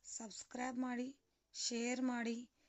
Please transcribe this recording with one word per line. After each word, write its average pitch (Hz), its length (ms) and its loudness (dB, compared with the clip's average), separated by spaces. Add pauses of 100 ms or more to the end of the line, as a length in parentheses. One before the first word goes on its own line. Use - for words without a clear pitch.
ಸಬ್ಸ್ಕ್ರೈಬ್ 247 760 -4
ಮಾಡಿ, 254 380 0 (380)
ಶೇರ್ 240 480 2
ಮಾಡಿ, 240 460 2 (200)